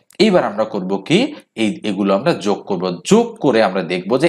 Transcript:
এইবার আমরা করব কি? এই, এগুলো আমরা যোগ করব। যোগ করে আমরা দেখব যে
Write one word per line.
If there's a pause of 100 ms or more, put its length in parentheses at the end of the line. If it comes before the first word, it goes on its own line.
(180)
এইবার
আমরা
করব
কি? (200)
এই,
এগুলো
আমরা
যোগ
করব।
যোগ
করে
আমরা
দেখব
যে